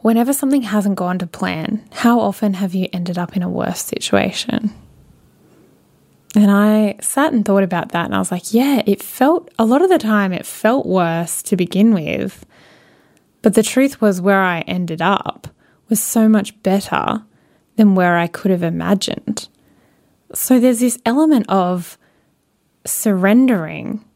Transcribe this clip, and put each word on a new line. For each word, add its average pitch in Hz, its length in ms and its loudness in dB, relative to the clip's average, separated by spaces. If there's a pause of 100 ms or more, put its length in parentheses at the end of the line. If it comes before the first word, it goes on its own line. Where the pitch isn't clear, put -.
whenever 233 320 2
something 277 300 0
hasn't 202 340 -2
gone 180 220 -4
to 180 80 -6
plan, 180 560 -6 (100)
how 240 280 2
often 208 340 -2
have 180 200 -4
you 185 180 -2
ended 175 260 -6
up 175 180 -6
in 185 60 -2
a 180 80 -4
worse - 340 -4
situation?" - 840 -2 (1600)
And 208 160 6
I 208 500 2
sat 302 340 -2
and 214 100 2
thought 196 180 2
about 175 280 -4
that, 170 160 -2
and - 80 -6
I 190 40 0
was 185 140 -4
like, 180 220 -8
"Yeah, 269 320 2
it 202 160 0
felt, 330 560 0
a 233 80 2
lot 254 160 2
of 381 80 4
the 349 80 4
time 208 340 0
it - 140 -8
felt - 400 -2
worse 170 580 -2
to - 120 -2
begin 185 380 2
with, - 520 -6 (960)
but 202 120 2
the 220 80 4
truth 269 380 0
was 196 220 0
where 196 200 2
I 175 200 -2
ended 170 400 -6
up - 460 -2 (400)
was 220 140 -2
so 220 260 2
much 208 340 0
better - 600 -2 (540)
than 208 180 6
where 180 220 2
I 170 100 0
could 180 240 -4
have 180 120 0
imagined." 170 840 -4 (880)
So - 240 2
there's 233 220 2
this 247 260 0
element 277 420 2
of 180 480 -2 (880)
surrendering 202 1200 0 (120)